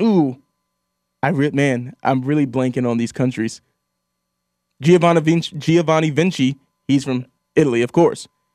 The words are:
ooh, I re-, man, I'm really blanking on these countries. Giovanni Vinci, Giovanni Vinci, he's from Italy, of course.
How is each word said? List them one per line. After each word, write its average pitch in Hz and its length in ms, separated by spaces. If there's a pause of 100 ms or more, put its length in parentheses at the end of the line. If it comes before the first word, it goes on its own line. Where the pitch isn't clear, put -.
ooh, 165 400 (840)
I 135 60
re-, 147 220
man, 135 520
I'm 131 200
really 147 240
blanking 127 420
on 120 80
these 117 160
countries. 123 480 (1200)
Giovanni 170 400
Vinci, 160 380
Giovanni 160 500
Vinci, 139 480 (320)
he's 135 160
from 131 220 (280)
Italy, 123 280
of 120 100
course. - 340 (280)